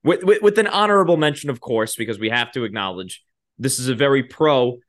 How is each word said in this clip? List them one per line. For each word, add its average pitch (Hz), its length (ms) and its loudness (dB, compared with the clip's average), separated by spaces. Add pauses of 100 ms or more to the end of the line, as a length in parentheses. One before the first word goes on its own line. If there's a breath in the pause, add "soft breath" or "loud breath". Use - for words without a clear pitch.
With, 175 180 2
with, 208 200 2
with 208 180 4
an 202 80 0
honorable 196 480 2
mention, 147 340 -2
of 123 100 -6
course, 113 360 -2
because 110 240 -6
we 110 100 -2
have 120 220 -2
to 127 100 -6
acknowledge 95 600 -8 (340)
this 131 220 -4
is 127 80 -6
a 127 80 -2
very 139 260 2
pro 127 540 0 (120)